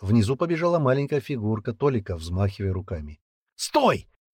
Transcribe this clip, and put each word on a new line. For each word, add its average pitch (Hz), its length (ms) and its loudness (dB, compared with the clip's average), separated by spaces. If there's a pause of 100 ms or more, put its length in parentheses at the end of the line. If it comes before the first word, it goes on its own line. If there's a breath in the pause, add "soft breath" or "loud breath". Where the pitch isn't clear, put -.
внизу 104 360 4
побежала 170 420 0
маленькая 139 420 2
фигурка 110 540 -4
Толика, 131 420 -2
взмахивая 95 560 -2
руками. 82 480 -8 (360)
"Стой!" — - 520 0 (260)